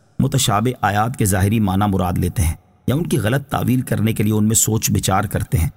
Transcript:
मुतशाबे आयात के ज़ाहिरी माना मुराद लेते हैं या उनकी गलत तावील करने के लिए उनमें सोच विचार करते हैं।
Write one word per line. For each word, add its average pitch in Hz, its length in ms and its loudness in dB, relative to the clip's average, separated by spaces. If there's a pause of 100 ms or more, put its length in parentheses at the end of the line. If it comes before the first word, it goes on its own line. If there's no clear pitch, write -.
(200)
मुतशाबे 123 640 0
आयात 104 320 0
के 117 100 0
ज़ाहिरी 101 340 2
माना 101 280 2
मुराद 92 300 0
लेते 87 240 -2
हैं 80 180 0 (280)
या 123 80 0
उनकी 160 240 -2
गलत 120 320 -2
तावील 113 320 0
करने 110 300 -2
के 110 100 -2
लिए 107 100 0
उनमें 107 220 2
सोच - 340 0
विचार 98 380 0
करते - 300 -2
हैं। 82 200 0